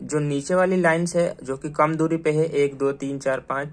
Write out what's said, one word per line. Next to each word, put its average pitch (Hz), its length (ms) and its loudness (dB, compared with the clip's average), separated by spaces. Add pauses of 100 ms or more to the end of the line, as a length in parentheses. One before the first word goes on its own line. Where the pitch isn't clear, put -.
जो 139 160 -2
नीचे 147 360 -2
वाली 185 200 4
लाइंस 170 400 2
है, - 280 0
जो 131 140 -6
कि 151 120 -8
कम 151 260 2
दूरी 160 220 2
पे 160 140 0
है, 151 140 2
एक, 143 320 0
दो, 139 140 0
तीन, 139 280 -6
चार, 131 200 -2
पाँच, 139 340 -6